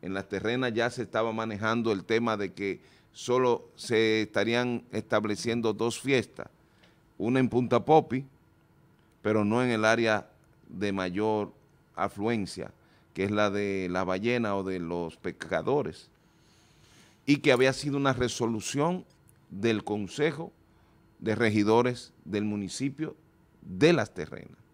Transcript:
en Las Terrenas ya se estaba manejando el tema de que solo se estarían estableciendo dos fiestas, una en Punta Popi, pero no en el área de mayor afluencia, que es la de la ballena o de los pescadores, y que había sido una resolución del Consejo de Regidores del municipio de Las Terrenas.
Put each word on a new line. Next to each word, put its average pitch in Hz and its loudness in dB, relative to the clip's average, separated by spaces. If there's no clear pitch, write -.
en 90 -6
Las 95 -8
Terrenas 117 -2
ya 117 0
se 123 -8
estaba 113 -2
manejando 110 -2
el 95 -2
tema 113 2
de 98 -4
que 98 -4
solo 123 0
se 110 2
estarían 117 0
estableciendo 110 -2
dos 113 -4
fiestas, 131 -2
una 123 2
en 127 4
Punta 117 2
Popi, 139 4
pero 107 2
no 113 2
en 123 2
el 110 0
área 110 4
de 98 -4
mayor 98 -2
afluencia, 101 -4
que 95 -2
es 101 0
la 104 2
de 98 -2
la 90 -2
ballena 104 0
o 98 -2
de 92 -4
los 85 -6
pescadores, 90 -4
y 143 4
que 147 2
había 127 6
sido 143 -4
una 139 0
resolución 123 -2
del 104 0
Consejo 139 -4
de 110 0
Regidores 110 2
del 104 -2
municipio 127 -6
de 107 4
Las 123 0
Terrenas. - -12